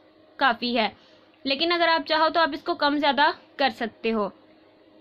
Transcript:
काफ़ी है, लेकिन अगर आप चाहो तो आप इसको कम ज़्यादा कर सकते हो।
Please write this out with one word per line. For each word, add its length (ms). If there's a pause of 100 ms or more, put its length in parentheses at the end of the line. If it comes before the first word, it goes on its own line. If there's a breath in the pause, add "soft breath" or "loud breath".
(400)
काफ़ी 340
है, 240 (480 soft breath)
लेकिन 260
अगर 180
आप 120
चाहो 280
तो 100
आप 140
इसको 200
कम 240
ज़्यादा 360 (260)
कर 100
सकते 400
हो। 220 (680)